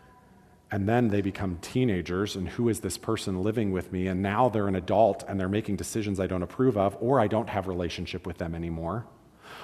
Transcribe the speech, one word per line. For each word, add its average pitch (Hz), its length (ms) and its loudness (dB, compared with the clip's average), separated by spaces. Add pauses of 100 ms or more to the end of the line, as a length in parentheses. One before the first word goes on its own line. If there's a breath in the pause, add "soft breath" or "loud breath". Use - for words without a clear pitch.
(720 soft breath)
And 101 180 0
then 120 200 4
they 101 120 2
become 95 400 -2
teenagers, 98 720 0
and 90 140 -4
who 120 180 0
is 107 120 0
this 92 180 -6
person 98 460 -2
living 107 280 0
with 90 200 -2
me? 92 160 -2
And 92 160 0
now 107 260 4
they're 104 180 0
an 95 80 0
adult, 98 520 4
and 98 120 -2
they're 92 80 0
making 101 280 0
decisions 101 440 -2
I 92 60 2
don't 90 160 -2
approve 123 340 2
of, 98 240 2
or 127 200 4
I 107 80 6
don't 101 220 0
have 95 180 -2
relationship 87 580 -4
with 87 140 -8
them 82 160 -4
anymore. 85 500 -4 (580 loud breath)